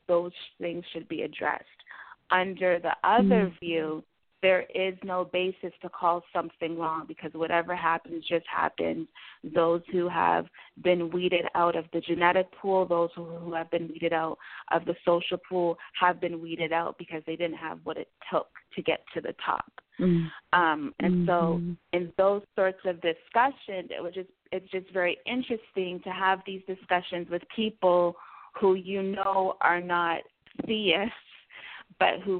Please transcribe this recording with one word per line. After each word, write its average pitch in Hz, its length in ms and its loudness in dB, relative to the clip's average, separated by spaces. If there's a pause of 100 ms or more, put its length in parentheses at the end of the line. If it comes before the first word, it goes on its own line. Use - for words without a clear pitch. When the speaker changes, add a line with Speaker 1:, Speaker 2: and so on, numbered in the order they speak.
Speaker 1:
those 175 260 2 (280)
things 170 320 -6
should 165 140 -10
be 156 160 -6
addressed. - 420 -6 (640)
Under 185 480 2
the 170 260 -2
other 196 440 6
Speaker 2:
Mm-hmm. 170 180 -10
Speaker 1:
view, 160 380 -4 (380)
there 185 320 4
is 185 300 -2
no 185 220 -2
basis 180 560 -4
to 180 80 -10
call 175 420 0
something 165 460 -4
wrong 160 280 -4
because 160 280 -12
whatever 165 420 0
happens 165 500 -2
just 165 220 0
happens. 165 580 -2 (380)
Those 170 380 2 (100)
who 180 160 2
have 170 380 2 (360)
been 175 280 2
weeded 175 340 0 (120)
out 170 200 4
of 160 160 -2
the 170 80 -2
genetic 180 480 2 (140)
pool, 190 240 2
those 170 300 2
who, 170 100 -12
who 170 280 -10
have 165 160 -6
been 170 200 -4
weeded 165 240 -2
out 160 240 -2 (340)
of 170 140 0
the 175 180 -2
social 175 340 2 (120)
pool 175 280 0 (220)
have 180 220 2
been 170 200 -4
weeded 165 300 -6
out 165 260 -2
because 160 300 -10
they 160 80 -6
didn't 165 220 -4
have 165 260 -10
what 160 140 -8
it - 100 -10 (240)
took - 160 0 (280)
to 180 60 -8
get 156 220 -2 (100)
to 170 60 -6
the - 160 -8 (100)
top. - 240 -2 (300)
Speaker 2:
Mm. 170 280 4 (260)
Speaker 1:
Um, 160 480 4
and 180 260 2
so 170 320 2
Speaker 2:
Mm-hmm. 170 140 -4 (180)
Speaker 1:
in 175 260 -2
those 202 240 4 (140)
sorts 190 300 0
of 175 160 -2
discussions, 196 880 -2
it - 100 -8
was 175 120 -8
just, 185 160 -10 (240)
it's 185 180 -6
just 185 220 -6
very 175 320 0
interesting 220 800 -4
to 190 60 -8
have 190 340 2
these 190 200 -10
discussions 180 640 -4
with 175 120 -4 (120)
people 180 640 2 (420)
who 190 180 4
you 190 280 -4
know 190 560 0
are 175 220 2
not 175 400 0 (440)
theists, 214 460 0 (880)
but 185 240 2
who 190 160 -2